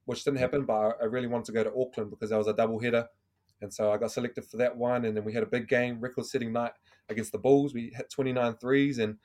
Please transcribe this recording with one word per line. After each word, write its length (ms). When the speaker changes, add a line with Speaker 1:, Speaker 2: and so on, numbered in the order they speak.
Speaker 1:
which 200
didn't 120
Speaker 2:
Yeah. 60
Speaker 1:
happen, 240
but 80
I, 160
I 20
really 240
wanted 180
to 60
go 120
to 100
Auckland 360
because 200
that 80
was 100
a 60
doubleheader. 540
And 100
so 200
I 40
got 160
selected 320
for 140
that 180
one. 280
And 120
then 80
we 80
had 100
a 40
big 220
game, 320
record-setting 520
night 200
against 240
the 60
Bulls. 360
We 200
hit 160
twenty-nine 460
threes. 420
And, 260